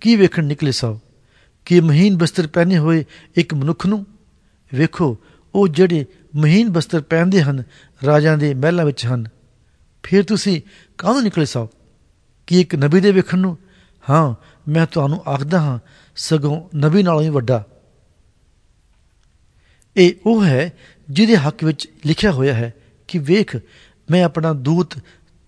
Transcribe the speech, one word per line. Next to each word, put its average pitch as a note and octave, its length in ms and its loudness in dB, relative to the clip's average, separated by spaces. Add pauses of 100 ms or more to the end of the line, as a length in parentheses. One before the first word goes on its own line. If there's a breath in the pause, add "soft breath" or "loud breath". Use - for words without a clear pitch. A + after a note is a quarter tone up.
ਕੀ A3+ 140 2
ਵੇਖਣ F3+ 280 2
ਨਿਕਲੇ D3 280 -2
ਸੋ? A2+ 280 -6 (680)
ਕੀ F3 140 4
ਮਹੀਨ E3+ 380 4
ਬਸਤਰ E3 300 -2
ਪਹਿਨੇ F3 300 0
ਹੋਏ D#3 280 2 (300 soft breath)
ਇੱਕ E3 180 0
ਮਨੁੱਖ D3+ 340 -4
ਨੂੰ? G3+ 180 -4 (680)
ਵੇਖੋ, C#3+ 440 -2 (380 soft breath)
ਉਹ G3 120 4
ਜਿਹੜੇ E3 380 0 (300 soft breath)
ਮਹੀਨ E3+ 340 2
ਬਸਤਰ E3 320 -2
ਪਹਿਨਦੇ F3 400 2
ਹਨ, C3+ 220 -2 (420 soft breath)
ਰਾਜਿਆਂ D3+ 320 2
ਦੇ D3 160 -2
ਮਹਿਲਾਂ D#3+ 320 0
ਵਿੱਚ C3+ 200 -4
ਹਨ। A#2 220 -4 (760)
ਫਿਰ G3 200 2
ਤੁਸੀਂ F#3 380 -2 (360 soft breath)
ਕਾਹਨੂੰ A#3+ 260 0
ਨਿਕਲੇ E3+ 220 -2
ਸੋ? A#2 240 -8 (800)
ਕੀ F3+ 140 4
ਇੱਕ E3+ 140 -4
ਨਬੀ D3 240 2
ਦੇ G3+ 120 4
ਵੇਖਣ F#3 260 0
ਨੂੰ? F#3 200 -2 (520 soft breath)
ਹਾਂ, C#3+ 260 2 (360 soft breath)
ਮੈਂ D#3+ 140 2
ਤੁਹਾਨੂੰ D#3 440 -4
ਆਖਦਾ C#3+ 300 -2
ਹਾਂ, C3+ 200 -2 (360 soft breath)
ਸਗੋਂ D3+ 600 -4
ਨਬੀ D#3 260 2
ਨਾਲੋਂ E3 180 0
ਵੀ D#3+ 80 -2
ਵੱਡਾ। B2 360 -2 (2250)
ਇਹ F3 160 6 (120)
ਉਹ A3 200 2
ਹੈ D3 280 0 (360 soft breath)
ਜਿਹਦੇ G#3+ 280 2
ਹੱਕ D3+ 260 -4
ਵਿੱਚ D#3 240 -4 (180)
ਲਿਖਿਆ E3+ 260 -2
ਹੋਇਆ C3+ 220 -2
ਹੈ A#2 200 -6 (340 soft breath)
ਕਿ, F3 120 -6
"ਵੇਖ, D#3+ 380 -2 (540 soft breath)
ਮੈਂ F3+ 120 2
ਆਪਣਾ E3 300 -2
ਦੂਤ D3+ 420 -2 (520 soft breath)